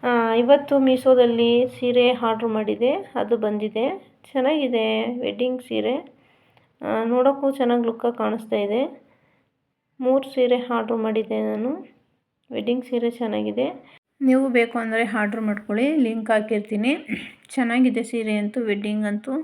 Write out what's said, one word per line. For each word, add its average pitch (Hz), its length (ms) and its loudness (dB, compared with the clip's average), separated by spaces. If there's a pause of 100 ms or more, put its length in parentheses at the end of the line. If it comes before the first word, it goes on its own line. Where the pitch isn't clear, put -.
ಆ, 233 320 2
ಇವತ್ತು 277 440 4
ಮೀಶೋದಲ್ಲಿ 247 880 4
ಸೀರೆ 247 440 2
ಆರ್ಡರ್ 233 360 -2
ಮಾಡಿದೆ, 214 440 0 (220)
ಅದು 220 220 0
ಬಂದಿದೆ. 214 760 -4 (200)
ಚೆನ್ನಾಗಿದೆ 247 880 0
ವೆಡ್ಡಿಂಗ್ 247 420 -4
ಸೀರೆ. 220 340 -2 (880)
ಆ, 220 220 -2
ನೋಡೋಕ್ಕೂ 269 460 2
ಚೆನ್ನಾಗಿ 240 360 0
ಲುಕ್ಕಾಗಿ 240 300 -2
ಕಾಣಿಸ್ತಾ 220 400 -2
ಇದೆ. 214 480 -2 (960)
ಮೂರು 269 300 2
ಸೀರೆ 247 300 2
ಆರ್ಡರ್ 233 360 -2
ಮಾಡಿದ್ದೆ 220 460 -2
ನಾನು. 220 440 -4 (680)
ವೆಡ್ಡಿಂಗ್ 240 320 -2
ಸೀರೆ 233 260 -2
ಚೆನ್ನಾಗಿದೆ. 220 880 -6 (220)
ನೀವು 262 280 4
ಬೇಕು 240 300 0
ಅಂದರೆ 226 260 0
ಆರ್ಡರ್ 208 360 -2
ಮಾಡ್ಕೊಳ್ಳಿ, 214 560 -2
ಲಿಂಕ್ 226 340 0
ಹಾಕಿರ್ತೀನಿ. 214 680 0 (520)
ಚೆನ್ನಾಗಿದೆ 247 540 2
ಸೀರೆ 220 340 -2
ಅಂತೂ, 208 240 -2
ವೆಡ್ಡಿಂಗ್ 208 460 -2
ಅಂತೂ 208 260 -4 (120)